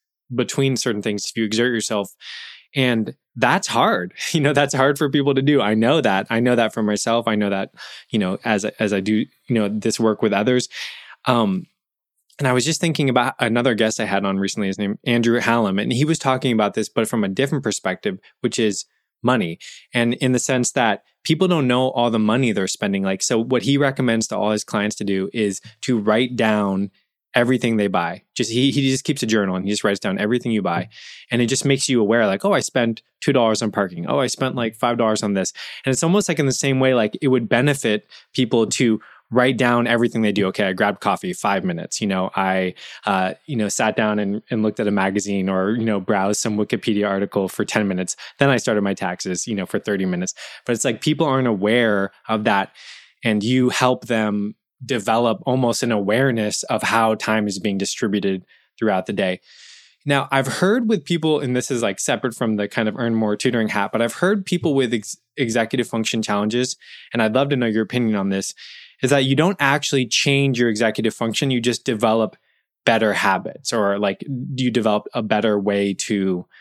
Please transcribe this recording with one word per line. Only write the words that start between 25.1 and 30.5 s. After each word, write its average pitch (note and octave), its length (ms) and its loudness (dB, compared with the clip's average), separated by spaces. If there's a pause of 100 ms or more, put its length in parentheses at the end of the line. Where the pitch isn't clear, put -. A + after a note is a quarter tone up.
is G#2 280 -2 (220)
to B2 160 0
write A2+ 380 2
down G2+ 540 0 (440)
everything A#2+ 420 2
they G#2 100 2
buy. F#2 360 -4 (120)
Just, A2+ 160 -2
he, B2+ 200 2
he C3+ 200 0
just C3 140 -2
keeps C#3+ 180 -4
a A#2 40 -2
journal G#2 280 0
and F#2 100 -4
he G2+ 60 -2
just G#2 140 -2
writes G2+ 160 0
down G2 180 -4
everything A#2 340 -2